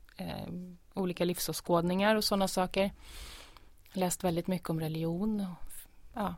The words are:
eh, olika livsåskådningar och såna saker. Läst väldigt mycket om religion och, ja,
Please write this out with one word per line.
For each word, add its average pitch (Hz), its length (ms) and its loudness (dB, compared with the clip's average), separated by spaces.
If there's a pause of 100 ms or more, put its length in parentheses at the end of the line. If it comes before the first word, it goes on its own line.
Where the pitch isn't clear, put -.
(160)
eh, 180 300 -8 (480)
olika 180 300 0
livsåskådningar 180 920 4
och 214 80 2
såna 196 240 4
saker. 190 420 2 (1000)
Läst 180 320 0
väldigt 170 220 2
mycket 180 240 0
om 160 100 0
religion 165 600 0
och, 180 300 -6 (440)
ja, 190 240 -2